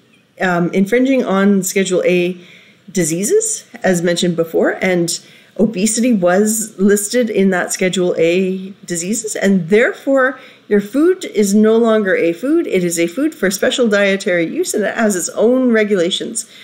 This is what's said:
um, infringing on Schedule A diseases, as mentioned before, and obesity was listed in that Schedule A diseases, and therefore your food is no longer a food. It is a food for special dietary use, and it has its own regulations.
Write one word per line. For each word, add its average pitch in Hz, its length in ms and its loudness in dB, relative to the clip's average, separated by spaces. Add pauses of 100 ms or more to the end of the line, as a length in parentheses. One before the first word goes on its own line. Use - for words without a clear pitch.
(400)
um, 175 320 0
infringing 247 520 2
on 196 380 2
Schedule 180 420 -2
A 180 320 0 (540)
diseases, 190 720 -2 (220)
as 180 180 2
mentioned 175 320 0
before, 175 480 -2
and 175 380 -2 (360)
obesity 220 560 0
was 202 640 0
listed 208 520 0
in 196 200 2
that 175 220 -2
Schedule 180 460 -2
A 185 540 0 (120)
diseases, 180 520 -6
and 190 320 0
therefore 269 720 0 (260)
your 208 140 2
food 320 460 0
is 196 280 0
no 214 220 4
longer 220 400 2
a 170 160 0
food. 294 340 -2
It 185 160 0
is 170 160 -2
a 170 80 2
food 294 300 -4
for 196 160 -2
special 240 340 0
dietary 196 600 0
use, 330 280 -6
and 214 80 -2
it - 140 -4
has 214 180 0
its 175 160 -6
own 254 400 2
regulations. 202 800 -2 (140)